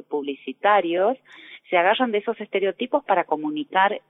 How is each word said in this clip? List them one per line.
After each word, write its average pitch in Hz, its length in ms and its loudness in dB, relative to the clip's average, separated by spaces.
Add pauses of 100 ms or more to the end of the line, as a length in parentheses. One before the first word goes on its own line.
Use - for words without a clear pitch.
publicitarios, 170 1080 0 (540)
se 180 60 2
agarran 220 340 2
de 208 80 -2
esos 220 220 -6
estereotipos 202 640 -2
para 185 200 0
comunicar 151 840 -2